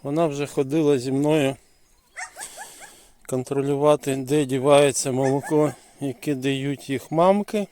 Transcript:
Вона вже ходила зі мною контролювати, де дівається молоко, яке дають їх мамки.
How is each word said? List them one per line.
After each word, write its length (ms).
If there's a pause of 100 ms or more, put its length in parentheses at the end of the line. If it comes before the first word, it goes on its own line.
Вона 220
вже 200
ходила 520
зі 140
мною 440 (1700)
контролювати, 880
де 280
дівається 680
молоко, 640 (260)
яке 340
дають 560
їх 200
мамки. 600